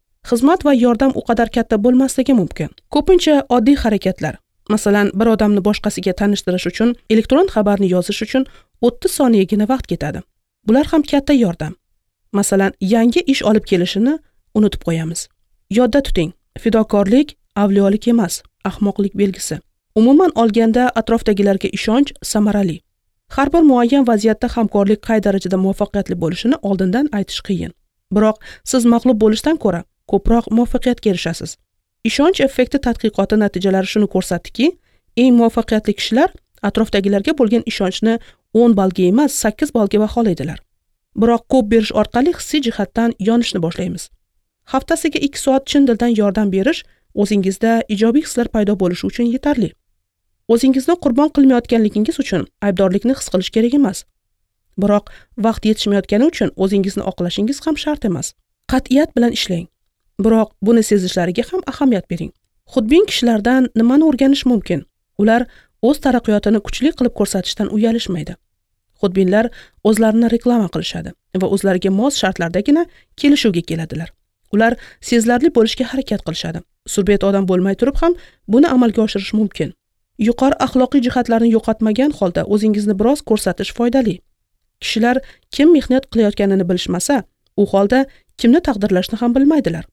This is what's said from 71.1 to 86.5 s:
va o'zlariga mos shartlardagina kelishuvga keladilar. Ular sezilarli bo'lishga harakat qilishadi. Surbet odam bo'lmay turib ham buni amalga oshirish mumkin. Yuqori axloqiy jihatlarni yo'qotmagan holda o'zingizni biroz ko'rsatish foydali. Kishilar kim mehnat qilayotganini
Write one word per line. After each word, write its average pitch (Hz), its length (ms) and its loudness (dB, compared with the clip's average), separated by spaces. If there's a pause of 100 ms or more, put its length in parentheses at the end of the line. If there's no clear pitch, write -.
va 185 140 -2
o'zlariga 190 440 0
mos 233 260 0
shartlardagina 208 640 0 (340)
kelishuvga 240 440 2
keladilar. 165 480 -8 (440)
Ular 226 220 2 (220)
sezilarli 240 520 0
bo'lishga 226 360 0
harakat 254 380 -6
qilishadi. 165 360 -10 (240)
Surbet 202 400 0
odam 196 220 0
bo'lmay 185 300 0
turib 269 220 0
ham 339 180 2 (300)
buni 262 220 4
amalga 240 340 2
oshirish 202 320 -4
mumkin. 208 360 -2 (500)
Yuqori 254 400 0
axloqiy 262 420 0
jihatlarni 233 500 0
yo'qotmagan 220 600 0
holda 175 320 -2
o'zingizni 208 540 0
biroz 240 240 0
ko'rsatish 196 520 -4
foydali. 240 420 0 (640)
Kishilar 240 400 0 (260)
kim 302 240 4
mehnat 269 380 2
qilayotganini 202 580 0